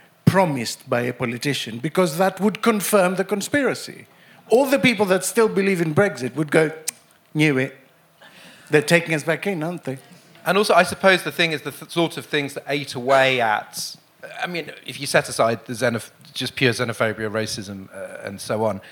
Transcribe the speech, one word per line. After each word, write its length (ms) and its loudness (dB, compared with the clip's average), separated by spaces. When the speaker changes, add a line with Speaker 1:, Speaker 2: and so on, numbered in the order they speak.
Speaker 1:
promised 640 0
by 120 0
a 120 -2
politician, 680 -6
because 380 0
that 240 0
would 220 0
confirm 540 2
the 80 -2
conspiracy. 840 -4
All 160 6
the 120 2
people 280 4
that 180 2
still 240 2
believe 320 0
in 160 0
Brexit 400 0
would 160 -2
go, 180 4
"Knew 240 4
it. 180 -2
They're 120 6
taking 340 2
us 80 -6
back 240 -2
in, 160 -4
aren't 180 -6
they?" 160 -8
Speaker 2:
And 100 2
also, 180 4
I 100 6
suppose 400 2
the 80 -6
thing 180 0
is 120 -6
the 100 -8
th-, 180 -18
sort 280 0
of 80 -10
things 280 -4
that 140 -10
ate 260 -6
away 460 4
at, 560 -2
I 60 -2
mean, 240 -8
if 140 -12
you 80 -6
set 200 2
aside 380 0
the 60 -10
xenoph-, 380 -2
just 200 -6
pure 180 2
xenophobia, 580 -2
racism, 640 -6
uh, 340 -14
and 140 -10
so 240 -2
on. 160 -2